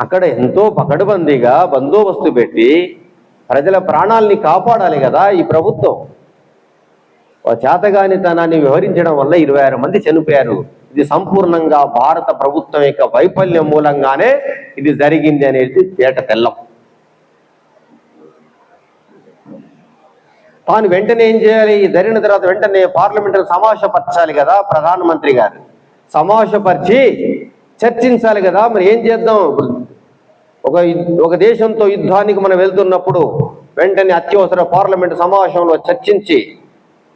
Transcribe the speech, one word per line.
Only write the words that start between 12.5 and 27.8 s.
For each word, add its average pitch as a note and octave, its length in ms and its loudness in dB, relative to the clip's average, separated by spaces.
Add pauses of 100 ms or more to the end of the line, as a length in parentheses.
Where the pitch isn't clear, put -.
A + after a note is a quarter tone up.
యొక్క C3+ 340 0
వైఫల్యం E3+ 540 0
మూలంగానే D3+ 720 0 (360)
ఇది C#3 160 0
జరిగింది D3 520 0
అనేది B2+ 380 0
తేట B2+ 440 -2
తెల్లం. A2+ 240 0 (4000)
తాను G#3+ 200 0
వెంటనే A3+ 400 2
ఏం A3 140 0
చేయాలి? G#3+ 440 2
జరిగిన F#3 320 0
తర్వాత G3+ 260 0
వెంటనే F#3+ 420 0
పార్లమెంటును G3 580 0
సమావేశపరచాలి F3+ 880 0
కదా D#3 260 2
ప్రధానమంత్రి E3 720 0
గారు, A2 260 0 (520)
సమావేశపరిచి G3+ 840 0 (880)